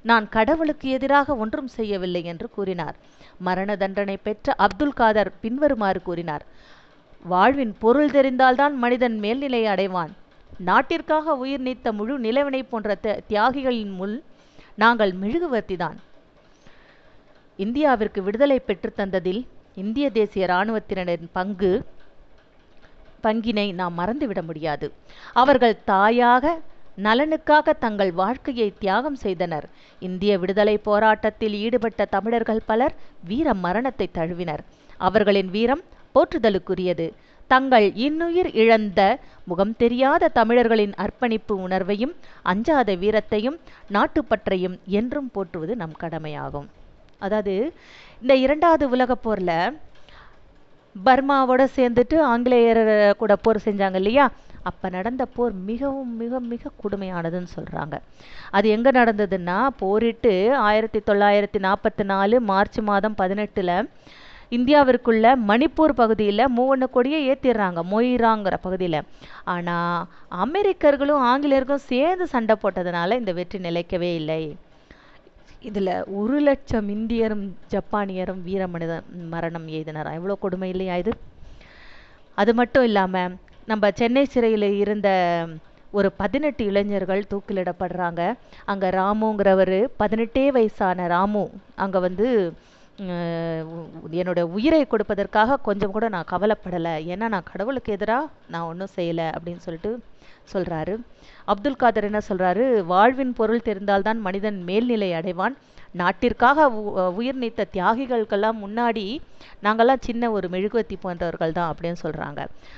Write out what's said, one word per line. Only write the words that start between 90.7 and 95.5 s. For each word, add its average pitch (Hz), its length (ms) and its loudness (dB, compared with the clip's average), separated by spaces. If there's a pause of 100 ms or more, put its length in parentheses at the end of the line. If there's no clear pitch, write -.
ராமு, 196 440 0 (240)
அங்க 190 240 -2
வந்து, 185 540 0 (460)
"அஹ், 170 640 -6
உ-, 160 260 -12 (220)
என்னோட 175 300 -2
உயிரை 226 460 2
கொடுப்பதற்காக 214 760 0